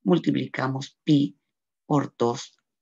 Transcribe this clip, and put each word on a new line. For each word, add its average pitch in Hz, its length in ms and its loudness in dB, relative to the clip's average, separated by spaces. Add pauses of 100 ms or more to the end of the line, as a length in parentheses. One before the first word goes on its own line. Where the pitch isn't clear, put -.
multiplicamos 135 1000 -2
pi 147 340 2 (480)
por - 320 -2
dos 120 400 -2 (240)